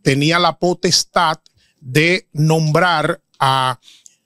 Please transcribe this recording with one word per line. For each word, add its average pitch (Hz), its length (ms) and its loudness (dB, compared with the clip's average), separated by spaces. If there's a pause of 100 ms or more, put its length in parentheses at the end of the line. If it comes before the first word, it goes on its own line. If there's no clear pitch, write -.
tenía 147 340 2
la 170 220 0
potestad 175 800 -2 (400)
de 151 540 -2
nombrar 156 880 0 (180)
a 131 400 0 (460)